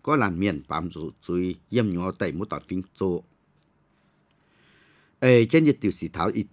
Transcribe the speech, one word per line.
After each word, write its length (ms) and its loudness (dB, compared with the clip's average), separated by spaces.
có 120 0
làn 240 -2
miền 280 -2
bám 220 -6
rủ 200 -12
chui, 340 -4
yếm 200 0
nhỏ 220 -4
tẩy 200 -6
một 180 -8
tỏi 180 -8
phính 140 -6
số. 280 -4
Ê, 260 6
trên 180 4
như 80 4
tiểu 200 0
sĩ 160 -8
tháo 260 -2
ít 200 -4